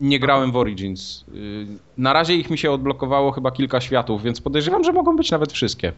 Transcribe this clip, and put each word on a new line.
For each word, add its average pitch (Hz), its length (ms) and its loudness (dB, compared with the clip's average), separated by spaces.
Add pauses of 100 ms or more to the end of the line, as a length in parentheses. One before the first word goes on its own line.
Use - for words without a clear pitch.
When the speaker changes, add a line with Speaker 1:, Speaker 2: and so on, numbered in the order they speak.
Speaker 1:
nie 139 180 2
grałem 135 300 4
Speaker 2:
Aha. 120 40 -2
Speaker 1:
w - 80 0
Origins. 95 640 -6
E, - 40 -20 (640)
na 131 160 2
razie 165 220 4
ich 165 140 -2
mi 160 80 -2
się 147 140 0
odblokowało 139 600 0
chyba 131 200 -2
kilka 127 300 0
światów, 117 420 0
więc 117 180 -2
podejrzewam, 151 420 0
że 349 100 2
mogą 320 240 2
być - 140 0
nawet 151 220 0
wszystkie. 95 440 -2